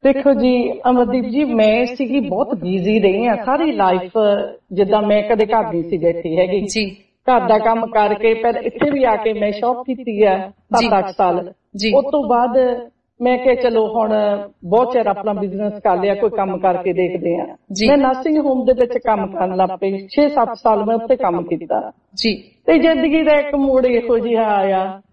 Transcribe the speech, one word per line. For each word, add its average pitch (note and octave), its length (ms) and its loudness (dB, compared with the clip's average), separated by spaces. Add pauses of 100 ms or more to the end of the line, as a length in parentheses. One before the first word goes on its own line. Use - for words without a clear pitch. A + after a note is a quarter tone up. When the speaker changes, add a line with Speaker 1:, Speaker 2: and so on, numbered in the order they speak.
Speaker 1:
ਦੇਖੋ C#4 300 2
ਜੀ B3 380 0 (180)
ਅਮਰਦੀਪ B3 360 0
ਜੀ, A#3+ 180 -2
ਮੈਂ A3+ 420 2
ਸੀਗੀ B3 340 -4
ਬਹੁਤ A#3 360 -4
ਬਿਜ਼ੀ F#3 440 0
ਰਹੀ G3 280 2
ਹਾਂ A3 80 0 (100)
ਸਾਰੀ D4 260 0
ਲਾਈਫ, F#3 400 0 (600)
ਜਿੱਦਾਂ G3+ 300 2
ਮੈਂ G#3 220 2
ਕਦੇ A3 220 2
ਘਰ A3 280 0
ਨਹੀਂ E3+ 100 -2
ਸੀ E3+ 140 -4
ਬੈਠੀ E3 420 0
ਹੈਗੀ। F#3 220 0
Speaker 2:
ਜੀ। G3+ 340 -4 (360)
Speaker 1:
ਘਰ A#3+ 160 2
ਦਾ A3 100 4
ਕੰਮ A3+ 280 0
ਕਰਕੇ G#3+ 480 0
ਫਿਰ A3+ 220 -2
ਇੱਥੇ - 360 -2
ਵੀ C#4 120 -2
ਆ A3+ 120 0
ਕੇ A3 180 -2
ਮੈਂ G#3 180 -2
ਸ਼ੌਪ A#3+ 300 -4
ਕੀਤੀ A#3+ 420 -2
ਆ F#3+ 280 0 (280)
Speaker 2:
ਜੀ। A3+ 100 0
Speaker 1:
ਸੱਤ G3+ 100 2
ਅੱਠ G3 80 -2 (100)
ਸਾਲ। F3+ 360 0 (220)
Speaker 2:
ਜੀ। G#3+ 200 -2
Speaker 1:
ਉਸ C#4 100 4
ਤੋਂ C#4 240 -2
ਬਾਅਦ B3 500 2 (420)
ਮੈਂ B3 160 2
ਕਿਹਾ B3+ 180 2
ਚਲੋ A3+ 320 0
ਹੁਣ A3 260 -2 (500)
ਬਹੁਤ A#3+ 300 2
ਚਿਰ A3+ 140 2
ਆਪਣਾ G3+ 260 -2
ਬਿਜ਼ਨਸ G3+ 400 -4
ਕਰ G3+ 280 0
ਲਿਆ, G3+ 140 0
ਕੋਈ G3+ 140 0
ਕੰਮ F#3+ 280 -2
ਕਰਕੇ F3+ 360 0
ਦੇਖਦੇ F3 480 -2
ਆ। - 140 -10 (160)
Speaker 2:
ਜੀ। G3+ 180 -2
Speaker 1:
ਮੈਂ C#4+ 80 6
ਨਰਸਿੰਗ C4+ 400 0
ਹੋਮ C4 280 0
ਦੇ B3+ 80 4
ਵਿੱਚ B3 240 0
ਕੰਮ G3+ 300 0
ਕਰਨ F#3 280 -4
ਲੱਗ F#3 140 2
ਪਈ, G3 380 -6
ਛੇ D4 220 2
ਸੱਤ A#3 280 0
ਸਾਲ G#3+ 280 2
ਮੈਂ A3+ 100 0
ਉੱਥੇ A3+ 200 0
ਕੰਮ F3+ 260 -2
ਕੀਤਾ। F3 500 -4 (240)
Speaker 2:
ਜੀ। G#3+ 220 -2
Speaker 1:
ਤੇ - 420 0
ਜ਼ਿੰਦਗੀ D#4+ 440 2
ਦਾ D4+ 160 4
ਇੱਕ C#4+ 160 -4
ਮੋੜ C4+ 300 2
ਇਹੋ A#3 340 2
ਜਿਹਾ A3+ 360 0
ਆਇਆ F#3+ 460 -2 (100)